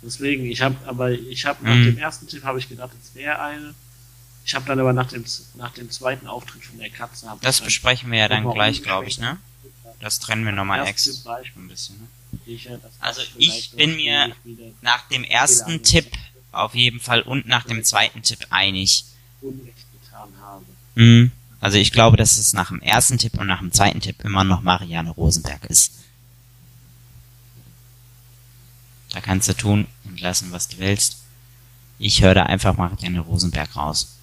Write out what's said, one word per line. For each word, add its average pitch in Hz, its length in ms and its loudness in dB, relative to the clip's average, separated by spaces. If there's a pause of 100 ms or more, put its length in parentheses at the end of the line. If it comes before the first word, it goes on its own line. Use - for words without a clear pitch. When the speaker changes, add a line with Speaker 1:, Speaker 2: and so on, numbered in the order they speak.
Speaker 1:
Deswegen, 131 440 -4
ich 120 160 -2
hab, 131 260 0
aber 127 240 -2
ich - 340 -8
hab 143 160 -4
nach 113 120 4
Speaker 2:
Mhm. 120 100 8
Speaker 1:
dem 117 140 4
ersten 151 280 -8
Tipp 135 160 -16
habe 131 160 -4
ich 127 100 -10
gedacht, 123 220 -16 (100)
es - 140 -20
wäre 143 260 -6
eine. 147 340 -10 (720)
Ich - 100 -6
hab 131 120 -4
dann 131 140 0
aber 127 140 4
nach 127 140 -2
dem 117 180 -12
z-, - 300 -12
nach 120 160 -14
dem 120 180 -18
zweiten 131 360 -6
Auftritt 113 380 -16
von 117 140 -20
der 110 120 -14
Katze - 400 -16
hab 107 120 -14
Speaker 2:
Das 127 140 0
Speaker 1:
ich - 40 0
dann 113 60 -12
Speaker 2:
besprechen 123 440 -2
wir 113 80 0
ja 107 100 4
dann 107 140 0
Speaker 1:
nochmal 117 120 -2 (180)
Speaker 2:
gleich, - 100 -6
glaub 95 240 -4
ich, 98 120 -8
Speaker 1:
umgeschwenkt. 131 260 -8
Speaker 2:
ne? - 560 -20
Das 107 180 -6
trennen 110 280 -4
wir 107 60 -2
nochmal 98 260 -2
Speaker 1:
Ersten 98 120 -2
Speaker 2:
ex-, - 140 -2 (120)
Speaker 1:
Tipp 127 100 -18
war 120 160 -10
ich 127 120 -18
Speaker 2:
ein 92 140 -20
bisschen, 98 300 -16
ne? 113 80 -20 (400)
Speaker 1:
sicher, 117 320 -14
dass 117 200 -20
das - 40 -20
Speaker 2:
Also 123 200 -6
Speaker 1:
vielleicht 123 360 0
Speaker 2:
ich - 140 -12
bin 151 180 2
Speaker 1:
doch 160 60 -4
Speaker 2:
mir 147 160 -2 (120)
Speaker 1:
ähnlich 113 200 -8
wie 117 100 -16
der 117 160 -20 (100)
Speaker 2:
nach 120 280 -2
dem 127 160 -4
ersten - 440 2
Speaker 1:
Leandros 165 220 0
Speaker 2:
Tipp 165 160 4
Speaker 1:
ist. - 120 -12 (340)
Speaker 2:
auf 107 220 -4
jeden 120 260 2
Fall 117 200 2
und 131 260 -6
nach 120 200 0
dem 113 180 -6
zweiten 110 380 0
Tipp - 260 -6
einig. 95 560 0 (380)
Speaker 1:
Unrecht 131 340 -14 (260)
getan 107 260 -20 (120)
habe. 101 240 -20 (300)
Speaker 2:
Mhm. 117 360 8 (300)
Also 101 160 2
ich 101 160 4
glaube, 113 240 8
dass 110 220 4
es 107 160 0
nach 92 140 0
dem 92 120 -8
ersten 117 380 2
Tipp 113 200 -2
und 98 100 -4
nach 90 120 0
dem 90 120 -6
zweiten 101 280 2
Tipp - 240 -10
immer 98 200 2
noch 95 180 4
Marianne 85 480 -2
Rosenberg 76 560 -2
ist. - 260 2 (3250)
Da - 80 -10
kannst 95 280 0
du 92 80 0
tun 104 300 2 (180)
und 90 160 -14
lassen, 90 320 -4
was 87 160 -6
du - 100 -16
willst. 98 400 0 (800)
Ich 104 240 2
höre 95 120 10
da 95 100 6
einfach 95 320 0
Marianne 90 440 -4
Rosenberg 80 560 -4
raus. 76 460 -6